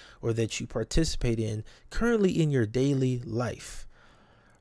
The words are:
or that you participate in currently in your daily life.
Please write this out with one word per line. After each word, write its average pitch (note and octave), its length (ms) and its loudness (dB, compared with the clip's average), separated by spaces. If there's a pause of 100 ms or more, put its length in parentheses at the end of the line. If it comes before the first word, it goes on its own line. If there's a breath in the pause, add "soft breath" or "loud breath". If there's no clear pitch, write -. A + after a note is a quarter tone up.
(200 loud breath)
or A#2 120 0
that A2+ 280 -2
you A#2 60 -6
participate A#2+ 760 0
in G#2+ 240 -4 (260 soft breath)
currently G#3+ 500 2
in D#3 100 2
your B2+ 160 4
daily C3 580 0
life. - 600 -6 (760 soft breath)